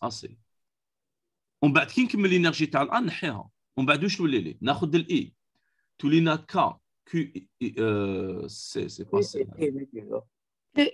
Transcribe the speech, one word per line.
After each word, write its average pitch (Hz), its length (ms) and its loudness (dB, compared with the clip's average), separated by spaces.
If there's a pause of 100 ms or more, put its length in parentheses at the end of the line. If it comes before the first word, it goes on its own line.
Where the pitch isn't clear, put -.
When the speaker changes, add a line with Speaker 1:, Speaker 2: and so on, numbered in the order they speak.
Speaker 1:
A 120 80 -4
C. - 260 -14 (1300)
ومن - 100 6
بعد 151 140 4
كي - 180 2
نكمل 202 260 2
l'énergie 170 400 2
تاع 135 120 2
ال 143 80 -2
A 233 100 0
نحيها. 160 500 -6 (260)
ومن 131 100 0
بعد 147 180 2
واش 196 120 0
تولي 143 240 2
لي؟ 80 200 -8
ناخذ 123 340 0
ال 185 120 2
I. 165 260 -2 (680)
تولي 151 220 4
لنا 160 160 4
K 165 420 -2 (280)
Q - 260 -2 (300)
I, 110 160 -4
euh, 98 720 0
C, - 400 -8
c'est - 160 -12
pas - 140 0
Speaker 2:
Oui, 202 40 4
Speaker 1:
C. 196 100 0
Speaker 2:
c'est 143 100 -2
I, 147 280 -2
oui, 135 220 -8
oui, 110 100 -12
oui. 107 180 -6 (560)
Speaker 3:
Le 294 180 6